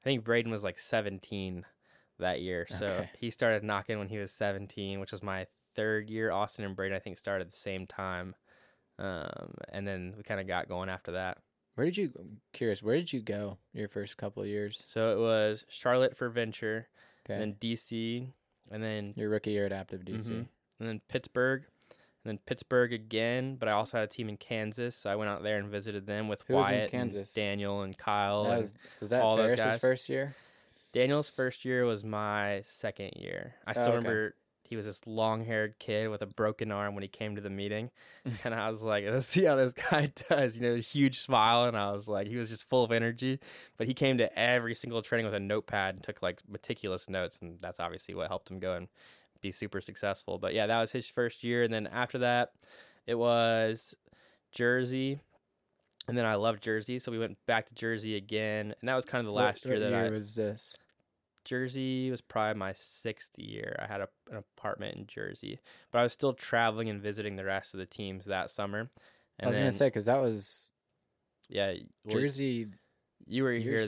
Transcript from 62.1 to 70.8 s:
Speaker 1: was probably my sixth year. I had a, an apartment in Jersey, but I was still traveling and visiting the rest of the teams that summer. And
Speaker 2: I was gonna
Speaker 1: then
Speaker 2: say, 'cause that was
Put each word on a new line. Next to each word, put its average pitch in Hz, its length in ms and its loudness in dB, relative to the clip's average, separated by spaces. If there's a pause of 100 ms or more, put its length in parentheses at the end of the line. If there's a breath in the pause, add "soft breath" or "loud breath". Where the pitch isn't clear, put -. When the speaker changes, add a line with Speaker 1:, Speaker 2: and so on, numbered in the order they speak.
Speaker 1:
was 123 100 -2
probably 107 380 0
my 95 160 -4
sixth - 640 -10
year. - 420 -8
I 110 60 -6
had 101 160 -6
a, 95 60 -4 (220)
an 113 60 -10
apartment - 600 -8
in 101 100 -12
Jersey, - 520 -10 (320 loud breath)
but 123 80 2
I 120 40 6
was 120 100 4
still 135 220 2
traveling 113 560 2
and 101 100 -6
visiting 104 360 -4
the 95 100 -6
rest 98 260 -2
of 95 80 -10
the 92 60 -8
teams 95 400 -8
that 95 240 -2
summer. 104 400 -4 (480 soft breath)
And - 80 -4
Speaker 2:
I - 20 4
was 110 100 4
gonna 135 120 4
Speaker 1:
then - 80 2
Speaker 2:
say, 139 120 6
'cause 107 140 0
that 127 160 6
was 110 500 0 (800)